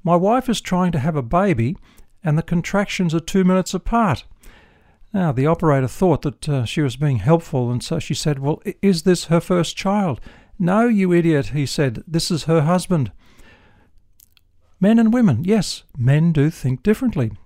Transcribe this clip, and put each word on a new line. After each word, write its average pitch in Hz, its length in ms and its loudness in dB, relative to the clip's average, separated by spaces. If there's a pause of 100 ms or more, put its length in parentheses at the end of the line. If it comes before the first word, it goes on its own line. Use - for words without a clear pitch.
"My 170 120 2
wife 220 340 2
is 208 120 -2
trying 180 300 0
to 160 80 -2
have 156 160 -2
a 139 80 -2
baby, 160 540 0 (440)
and 151 160 0
the 160 60 0
contractions 175 720 -2
are 165 40 0
two 190 260 0
minutes 185 280 2
apart." 196 520 -2 (880)
Now, 180 180 0
the 131 160 0
operator 147 400 2
thought 170 360 0
that, - 240 -6
uh, 135 180 -2
she - 160 -4
was 123 160 -2
being 139 200 0
helpful, 127 540 0
and 123 100 -4
so 160 160 -6
she - 160 -6
said, 147 240 -4
"Well, 143 300 -4
i-, 185 160 -8
is 190 180 2
this 180 240 2
her 170 140 2
first 175 380 -2
child?" 190 440 -2 (380)
"No, 196 280 2
you 190 240 2
idiot," 165 360 2
he 139 180 -2
said, 131 400 -2
"this 165 240 -4
is 160 140 -2
her 165 180 2
husband." 165 520 0 (1700)
Men 220 160 4
and 226 160 4
women, 170 300 2
yes, 196 400 -2 (140)
men 147 340 2
do 151 180 2
think 131 340 -4
differently. 208 500 0 (120)